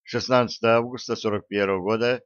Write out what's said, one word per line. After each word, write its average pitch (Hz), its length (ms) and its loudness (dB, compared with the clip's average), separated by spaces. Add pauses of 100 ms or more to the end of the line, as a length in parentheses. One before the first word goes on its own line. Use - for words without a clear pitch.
шестнадцатое 117 760 0
августа 120 380 -4
сорок 104 320 -4
первого 98 360 0
года 113 420 0